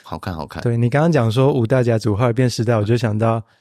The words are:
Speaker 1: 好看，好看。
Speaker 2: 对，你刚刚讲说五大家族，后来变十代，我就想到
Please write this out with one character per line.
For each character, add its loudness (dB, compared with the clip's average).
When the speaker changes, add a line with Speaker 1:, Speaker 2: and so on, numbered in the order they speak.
Speaker 1:
好 -12
看， -10
好 -8
看。 -12
Speaker 2:
对， 0
你 2
刚 0
刚 2
讲 2
说 2
五 0
大 2
家 2
族， -2
后 0
来 2
变 2
十 -4
代， 0
我 0
就 2
想 -2
到 -2